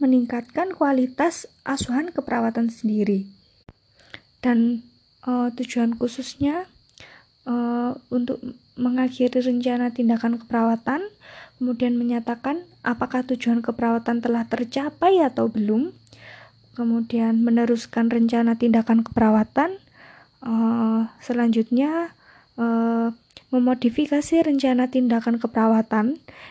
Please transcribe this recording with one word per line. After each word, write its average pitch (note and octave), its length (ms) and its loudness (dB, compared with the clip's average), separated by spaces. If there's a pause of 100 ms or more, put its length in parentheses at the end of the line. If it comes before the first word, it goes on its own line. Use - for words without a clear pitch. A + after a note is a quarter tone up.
meningkatkan B3+ 720 0
kualitas C#4 720 0 (160)
asuhan C#4 480 -4
keperawatan A#3 560 -2
sendiri. G#3 640 -2 (1120)
Dan, A#3+ 400 2 (400)
eh, B3 320 -2
tujuan A#3+ 400 -2
khususnya, C#4+ 720 -4 (800)
eh, A#3+ 440 -2 (200)
untuk B3 320 -2 (320)
mengakhiri B3+ 640 0
rencana B3 560 0
tindakan A#3 400 0
keperawatan, A#3 720 -2 (480)
kemudian B3 400 0
menyatakan A#3+ 720 -4 (160)
apakah B3 400 -2
tujuan A#3 400 -2
keperawatan A#3 560 -2
telah A#3 240 -2
tercapai D4 800 0
atau A#3 240 0
belum, A3 480 -2 (800)
kemudian A#3 640 0
meneruskan A#3 720 2
rencana A#3 480 2
tindakan A3+ 480 4
keperawatan, A3+ 720 2 (640)
eh, A3+ 580 0 (220)
selanjutnya, A#3+ 880 0 (480)
eh, A#3 560 0 (400)
memodifikasi B3+ 880 2
rencana B3+ 480 2
tindakan A#3 480 0
keperawatan A3 800 0 (320)